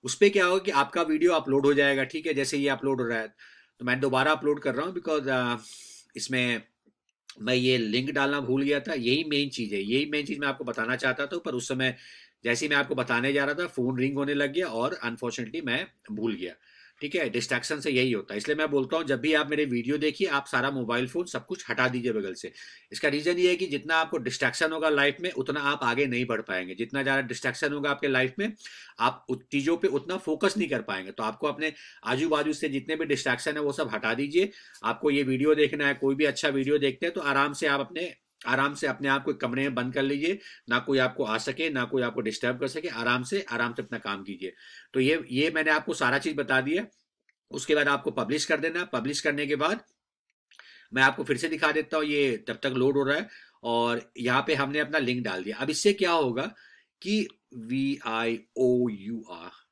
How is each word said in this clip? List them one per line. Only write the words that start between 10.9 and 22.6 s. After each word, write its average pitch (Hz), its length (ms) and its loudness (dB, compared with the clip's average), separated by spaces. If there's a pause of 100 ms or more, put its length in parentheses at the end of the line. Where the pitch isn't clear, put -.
चाहता 131 300 -2
था, 156 120 -8
पर 170 160 -6
उस 123 140 -4
समय 127 300 0 (460)
जैसे 120 220 0
ही 147 40 -2
मैं 147 80 4
आपको 139 180 0
बताने 123 380 0
जा 139 120 2
रहा 143 100 0
था, 175 120 -2
फोन 127 320 -2
रिंग 135 160 0
होने 139 180 0
लग 143 200 0
गया 180 140 -2
और 117 380 -2
unfortunately 120 600 -6
मैं 135 220 -2 (240)
भूल 107 220 -2
गया, 87 200 -8 (480)
ठीक 143 140 -6
है। 147 140 2
डिस्ट्रैक्शन 123 500 -2
से 143 120 -2
यही 127 200 4
होता 101 220 -4
है, 101 40 -4
इसलिए 147 200 0
मैं 156 140 0
बोलता 139 260 0
हूँ 165 80 -2
जब 135 140 0
भी 151 140 2
आप 147 160 2
मेरे 147 160 0
वीडियो 123 320 -2
देखिए, 151 300 0
आप 143 200 0
सारा 135 240 0
मोबाइल 123 360 -2
फोन 165 180 -4
सब - 200 -8
कुछ - 240 -10
हटा 127 180 2
दीजिए 123 240 0
बगल 101 220 -4
से। 90 180 -12 (400)